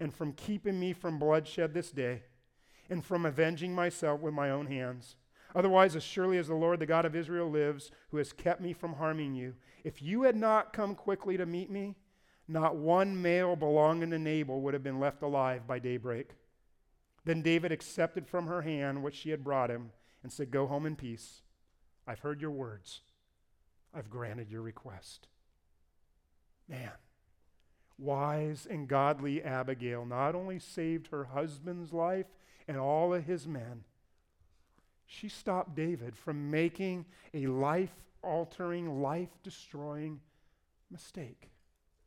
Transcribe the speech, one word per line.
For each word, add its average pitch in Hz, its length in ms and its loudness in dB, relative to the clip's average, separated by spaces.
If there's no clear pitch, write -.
and 156 140 -4
from 147 180 -4
keeping 202 460 -2
me 180 140 0
from 170 260 -4
bloodshed 156 560 4
this 170 160 -4
day 123 320 -2
and 180 160 -2
from 175 220 0
avenging 160 480 0
myself 165 460 0
with 156 120 -2
my 143 180 0
own 143 160 -2
hands. 127 500 -6
Otherwise, 185 420 8
as 151 80 -2
surely 185 340 2
as 160 80 0
the 160 80 -2
Lord, 165 240 4
the 156 80 -2
God 165 180 4
of 156 120 0
Israel, 170 340 -2
lives, 147 400 0
who 151 80 -2
has 139 140 -2
kept - 280 0
me 170 120 -4
from 165 220 -8
harming 156 400 -2
you, 127 200 -6
if - 180 -8
you 190 220 0
had 247 140 8
not 214 360 4
come 202 220 0
quickly 190 420 0
to 180 100 0
meet 175 240 -4
me, 196 260 -6
not 160 300 2
one 180 440 4
male 175 360 4
belonging 156 540 6
to 160 80 2
Nabal 151 440 0
would 139 120 0
have 135 100 -2
been 135 160 -2
left 139 220 0
alive 131 440 2
by 127 120 -2
daybreak." 123 520 -2
Then 165 180 2
David 165 300 4
accepted 165 560 -2
from 175 180 -2
her 170 160 -2
hand 143 400 -2
what 143 120 -4
she - 160 -8
had 147 140 -2
brought 131 260 2
him 120 200 -6
and 127 100 -14
said, 135 180 -6
"Go 139 160 2
home 143 200 -2
in 156 100 -4
peace. - 460 -12
I've 117 140 -8
heard 147 200 -4
your 151 120 -4
words. 117 500 -10
I've 113 160 -10
granted 117 420 -8
your 113 120 -8
request." 113 640 -16
Man, 123 240 -12
wise 147 720 -2
and 151 180 -4
godly 139 540 2
Abigail 127 640 -4
not 131 280 0
only 185 240 -6
saved 165 500 -4
her 139 160 -6
husband's 156 680 -6
life 180 340 0
and 143 120 -4
all 151 340 4
of 175 120 0
his 165 220 -4
men, 120 380 -8
she - 240 -14
stopped 185 460 -2
David 131 420 -4
from 147 340 -6
making 170 560 0
a 135 120 -2
life-altering, 165 1600 -2
life-destroying 151 1160 -8
mistake. - 600 -16